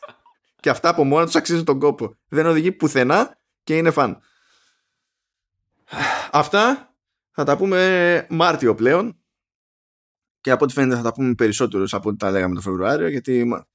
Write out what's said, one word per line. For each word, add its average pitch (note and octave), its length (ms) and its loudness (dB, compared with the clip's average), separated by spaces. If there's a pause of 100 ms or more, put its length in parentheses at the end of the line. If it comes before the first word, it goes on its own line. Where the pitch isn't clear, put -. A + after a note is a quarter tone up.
(600)
Και - 100 -2
αυτά C3+ 200 0
από E3 140 2
μόνα D3 220 2
τους E3 100 -6
αξίζουν E3 300 0
τον C#3 140 0
κόπο. C#3 360 -2 (120)
Δεν D#3 180 -2
οδηγεί E3 260 2
πουθενά D3+ 640 0 (260)
και D#3 140 -2
είναι E3 140 2
φαν. C#3 280 -2 (2000)
Αυτά A#3 640 0 (380)
θα D3+ 120 -4
τα C#3+ 140 0
πούμε F#3 720 2
Μάρτιο D#3+ 460 2
πλέον. D#3+ 400 0 (1300)
Και C3 100 0
από B2+ 120 4
ό,τι C3+ 100 0
φαίνεται C3 220 2
θα A#2+ 60 -4
τα A#2 120 -2
πούμε C3 200 -2
περισσότερους G#2 600 0
από G2+ 160 -4
ό,τι G#2 80 -6
τα G2+ 140 -4
λέγαμε F#2 240 -2
το E2+ 60 -10
Φεβρουάριο, G2+ 460 -2
γιατί B2+ 360 -2
μα-, A#2+ 320 -4